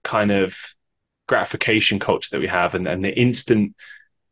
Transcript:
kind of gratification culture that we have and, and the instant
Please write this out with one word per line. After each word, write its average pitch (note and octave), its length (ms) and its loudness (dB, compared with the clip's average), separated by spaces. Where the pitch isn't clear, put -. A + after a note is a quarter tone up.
kind G#2 300 0
of F#2+ 240 0
gratification G#2+ 720 2
culture - 320 -2
that C2 80 -4
we F2+ 80 -2
have F2+ 260 0
and, F2+ 140 -4
and F#2 160 -2
the - 120 -4
instant A#2 600 2